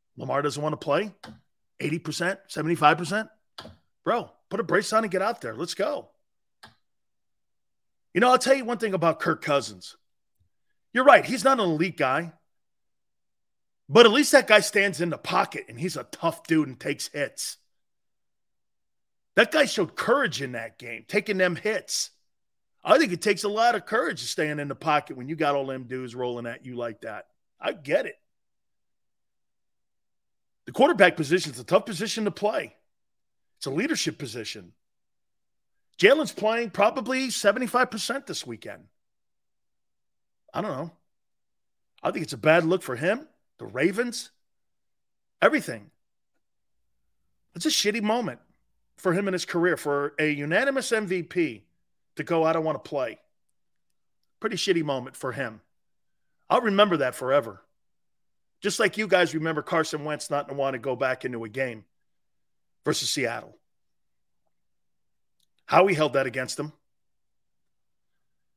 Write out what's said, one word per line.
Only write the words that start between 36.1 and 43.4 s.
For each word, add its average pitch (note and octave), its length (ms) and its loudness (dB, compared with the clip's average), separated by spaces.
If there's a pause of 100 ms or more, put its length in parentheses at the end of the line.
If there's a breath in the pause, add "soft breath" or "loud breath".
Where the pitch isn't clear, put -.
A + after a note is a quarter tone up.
playing A3 400 -2
probably A3+ 600 0
seventy-five B3 580 0
percent A#3+ 380 -8
this - 180 -10
weekend. G2+ 380 -14 (1700)
I C3+ 80 -2
don't G3+ 100 -6
know. D3 200 -8 (1120)
I E3+ 80 -2
think F#3 120 -6
it's - 100 -8
a C3 40 -10
bad D#3+ 280 4
look F3+ 180 0
for B2+ 120 -6
him, G3 320 -2 (300)